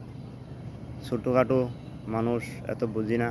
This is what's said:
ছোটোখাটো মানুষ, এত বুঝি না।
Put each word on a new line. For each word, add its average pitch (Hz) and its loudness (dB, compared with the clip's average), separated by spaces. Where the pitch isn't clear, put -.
ছোটোখাটো 123 4
মানুষ, 113 2
এত - -4
বুঝি 110 2
না। 120 2